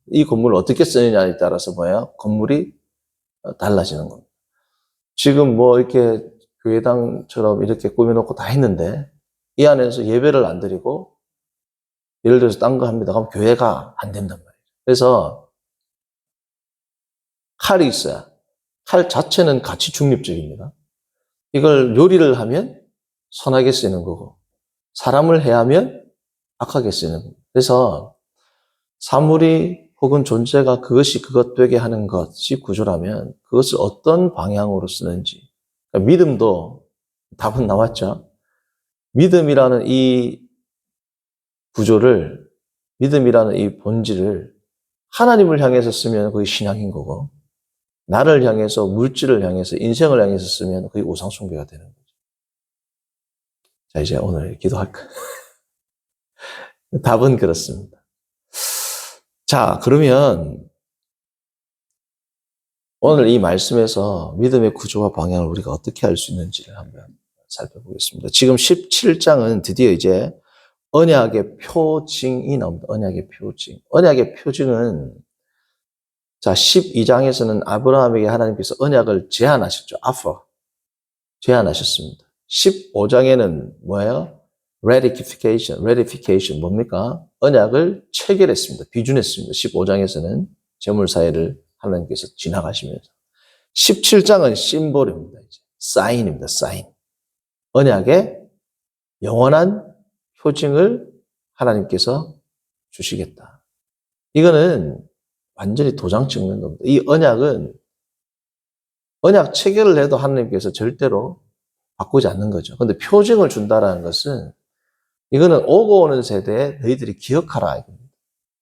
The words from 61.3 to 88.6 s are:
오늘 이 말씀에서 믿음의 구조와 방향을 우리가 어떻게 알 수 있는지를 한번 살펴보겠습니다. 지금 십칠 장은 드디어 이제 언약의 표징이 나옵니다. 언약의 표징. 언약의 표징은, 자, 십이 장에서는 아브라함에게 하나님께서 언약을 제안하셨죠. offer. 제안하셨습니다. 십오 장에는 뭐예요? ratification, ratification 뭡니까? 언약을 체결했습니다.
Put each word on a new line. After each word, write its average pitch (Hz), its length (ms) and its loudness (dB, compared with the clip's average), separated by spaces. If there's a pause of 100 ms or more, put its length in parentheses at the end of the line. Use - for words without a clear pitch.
오늘 135 280 4
이 120 100 6
말씀에서 95 1000 -2
믿음의 120 360 2
구조와 104 380 -4
방향을 87 360 -2
우리가 87 240 -8
어떻게 - 340 -6
알 98 100 0
수 - 160 -8
있는지를 92 440 -12
한번 - 300 -20 (420)
살펴보겠습니다. - 840 -12
지금 127 260 4
십칠 180 600 0
장은 117 440 2
드디어 113 280 2
이제 92 400 0 (600)
언약의 123 640 2
표징이 151 1000 -4
나옵니다. 85 320 -8
언약의 95 400 -6
표징. - 580 -16
언약의 147 460 4
표징은, 117 800 -4 (1300)
자, 95 140 0
십이 175 520 2
장에서는 123 580 0
아브라함에게 117 640 2
하나님께서 110 520 -2
언약을 113 520 0
제안하셨죠. 120 640 -2 (100)
offer. 107 320 -6 (1040)
제안하셨습니다. 87 840 0 (200)
십오 - 640 -2
장에는 113 640 2 (100)
뭐예요? 107 560 -6 (420)
ratification, 117 1000 0
ratification 98 800 0
뭡니까? 107 640 -6 (160)
언약을 139 720 2
체결했습니다. - 800 0